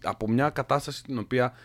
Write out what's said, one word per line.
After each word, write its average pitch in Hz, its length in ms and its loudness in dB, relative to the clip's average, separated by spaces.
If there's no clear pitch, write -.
από 107 260 -4
μια 131 220 4
κατάσταση 139 480 -2
στην 131 200 -8
οποία 123 340 0